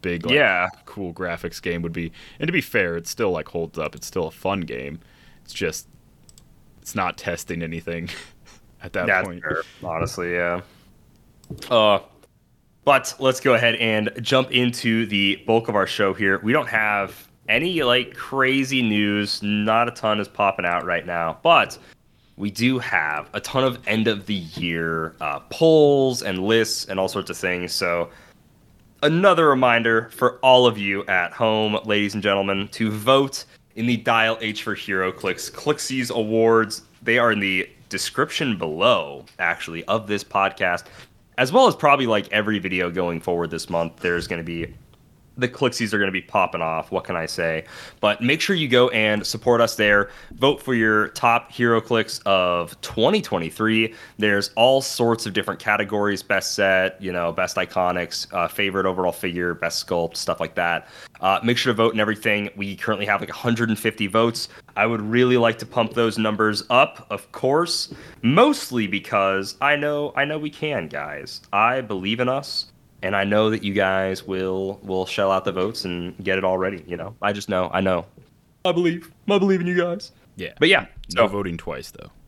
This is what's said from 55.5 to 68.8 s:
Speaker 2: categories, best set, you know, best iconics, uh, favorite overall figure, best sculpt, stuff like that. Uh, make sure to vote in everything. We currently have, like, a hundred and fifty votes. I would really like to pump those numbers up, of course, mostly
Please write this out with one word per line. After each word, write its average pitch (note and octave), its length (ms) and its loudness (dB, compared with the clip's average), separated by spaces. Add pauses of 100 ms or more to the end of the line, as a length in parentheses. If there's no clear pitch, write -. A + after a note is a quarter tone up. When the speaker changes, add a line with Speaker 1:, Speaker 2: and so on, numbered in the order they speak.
Speaker 2:
categories, G#2 600 0
best - 340 -2
set, F#2+ 460 2
you F#2 120 -6
know, E2+ 180 -2
best F2+ 240 -4
iconics, F2+ 800 -2
uh, E2+ 160 -2
favorite F#2+ 360 -2
overall F2+ 280 0
figure, F2 400 -4
best - 340 -6
sculpt, E2+ 300 -4
stuff - 240 -4
like E2 140 -8
that. E2+ 340 -2 (320)
Uh, F#2+ 200 2
make A#2 160 0
sure B2+ 140 0
to G#2 60 0
vote A2+ 160 2
in A2 80 0
everything. G#2 560 0
We G2+ 180 -8
currently G#2 300 -4
have, G2+ 160 0
like, G#2 80 -10
a - 40 -10
hundred A#2 360 -2
and G#2+ 100 0
fifty G#2+ 280 -2
votes. A2+ 420 0 (260)
I G2+ 100 2
would A2+ 160 -2
really B2 360 4
like A#2 220 4
to A2+ 60 -10
pump A2+ 280 -2
those A#2 240 0
numbers G#2+ 520 0
up, - 400 2
of - 220 -10
course, - 640 -2 (300)
mostly C3+ 640 2